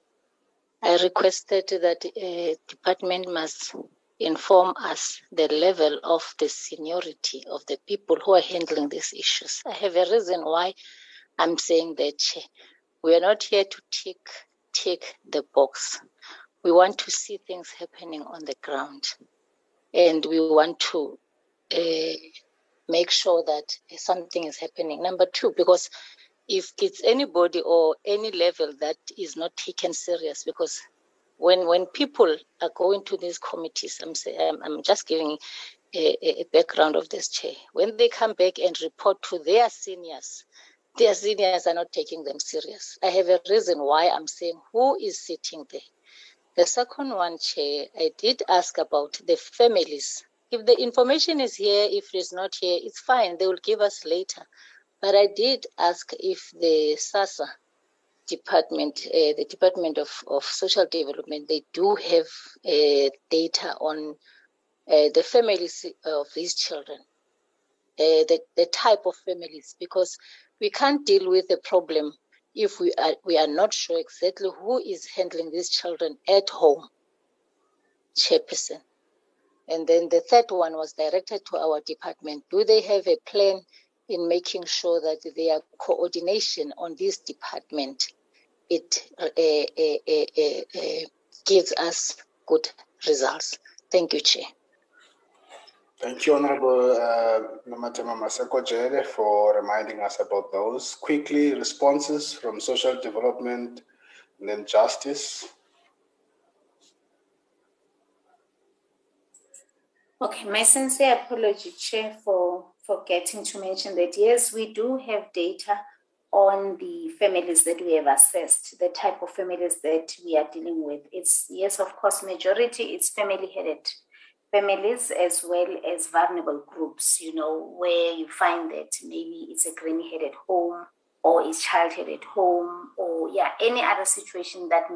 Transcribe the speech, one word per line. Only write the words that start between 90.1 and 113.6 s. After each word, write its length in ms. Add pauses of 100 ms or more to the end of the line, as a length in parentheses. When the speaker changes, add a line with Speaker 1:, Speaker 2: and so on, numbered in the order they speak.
Speaker 1:
uh, 220 (180)
uh, 260 (420)
gives 320
us 380 (300)
good 220 (380)
results? 520 (320)
Thank 220
you, 80
Chair. 240 (1600)
Speaker 2:
Thank 260
you, 80
Honorable, 560
uh, 500 (300)
Nomatema 480
Maseko 480
Jele, 380
for 500
reminding 460
us 180
about 320
those. 460
Quickly, 580
responses 800
from 260
social 420
development 800 (580)
and 80
then 180
justice. 800 (4000)
Speaker 3:
Okay, 280
my 160
sincere 580
apology, 480
Chair, 540
for 480 (120)
forgetting 600
to 160